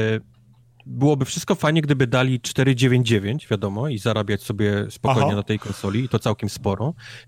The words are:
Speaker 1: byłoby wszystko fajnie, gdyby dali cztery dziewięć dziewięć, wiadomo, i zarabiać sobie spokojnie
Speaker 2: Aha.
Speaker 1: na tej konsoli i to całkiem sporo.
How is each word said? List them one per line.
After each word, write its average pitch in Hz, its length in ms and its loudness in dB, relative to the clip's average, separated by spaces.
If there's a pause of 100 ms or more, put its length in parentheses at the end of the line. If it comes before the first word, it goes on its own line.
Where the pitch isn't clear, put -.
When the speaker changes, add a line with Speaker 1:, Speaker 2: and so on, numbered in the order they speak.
(880)
Speaker 1:
byłoby 135 380 2
wszystko - 300 -2
fajnie, 160 280 2
gdyby 139 240 2
dali 127 340 2
cztery 135 360 2
dziewięć 123 320 4
dziewięć, 107 400 0
wiadomo, 104 400 -2
i 123 100 -4
zarabiać 104 440 -2
sobie 104 480 0
spokojnie - 360 2
Speaker 2:
Aha. 104 100 0
Speaker 1:
na 104 60 -2
tej 107 160 -2
konsoli 101 460 -4
i 123 40 -6
to - 100 0
całkiem 107 300 -2
sporo. 107 460 -4 (340)